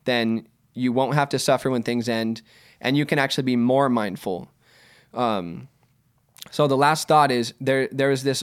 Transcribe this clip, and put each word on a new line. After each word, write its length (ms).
then 420
you 200
won't 220
have 140
to 80
suffer 320
when 140
things 240
end, 340
and 160
you 100
can 140
actually 240
be 140
more 320
mindful. 600
Um, 540
so 180
the 100
last 320
thought 220
is 280
there, 320
there 180
is 140
this 200